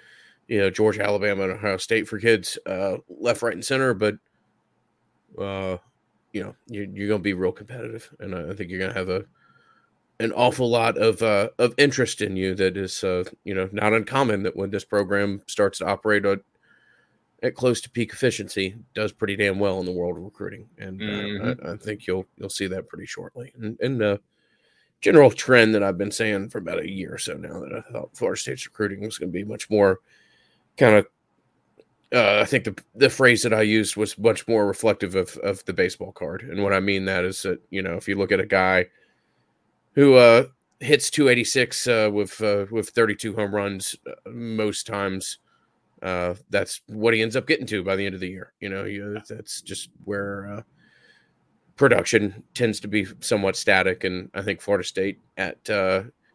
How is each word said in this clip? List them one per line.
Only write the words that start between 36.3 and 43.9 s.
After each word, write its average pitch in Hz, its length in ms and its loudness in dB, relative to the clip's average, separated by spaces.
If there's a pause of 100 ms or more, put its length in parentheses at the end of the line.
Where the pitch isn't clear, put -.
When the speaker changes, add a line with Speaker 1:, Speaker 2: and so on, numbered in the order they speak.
Speaker 1:
And 98 200 -6
what 98 100 2
I 95 80 2
mean 98 240 0
that 92 200 -2
is 95 180 -4
that, 92 180 -4 (100)
you 95 120 -4
know, 87 140 -6
if - 120 -10
you 98 80 -2
look 98 160 0
at 95 80 2
a 95 60 -2
guy 92 400 2 (1080)
who, 139 200 8
uh, 120 320 10 (340)
hits 143 300 2
two 143 180 4
eighty-six, 120 580 0
uh, 110 240 4
with, 101 300 -4
uh, 101 300 0
with 110 180 -4
thirty-two 107 460 0
home 104 200 -4
runs, 101 400 -4 (120)